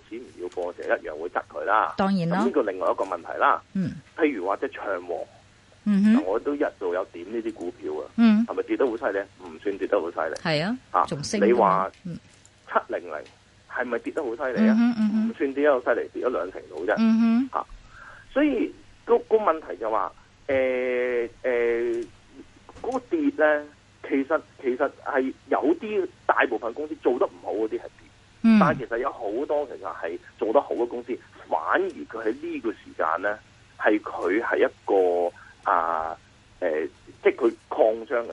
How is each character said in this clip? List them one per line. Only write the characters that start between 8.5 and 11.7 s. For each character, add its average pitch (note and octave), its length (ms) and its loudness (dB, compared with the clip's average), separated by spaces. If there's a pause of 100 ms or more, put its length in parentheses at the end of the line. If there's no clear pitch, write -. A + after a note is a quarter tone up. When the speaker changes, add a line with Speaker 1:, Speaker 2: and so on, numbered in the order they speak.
Speaker 1:
咪 - 100 -2
跌 A2 120 -2
得 B2+ 80 2
好 A2+ 120 0
犀 C#3 80 -6
利？ G2 160 -2 (260)
唔 D#2+ 160 -14
算 G2+ 160 -4
跌 F#2 80 -4
得 G2+ 140 2
好 E2 100 -4
犀 - 80 -8
利。 D#2+ 240 -2
Speaker 2:
係 D#3+ 220 0
啊。 A#3+ 140 -4 (120)
Speaker 1:
啊， - 160 2
Speaker 2:
仲 - 160 -6
升 G#3 180 -2
㗎 - 20 0
嘛。 - 40 6
Speaker 1:
你 - 60 8
話 G3 400 4 (120)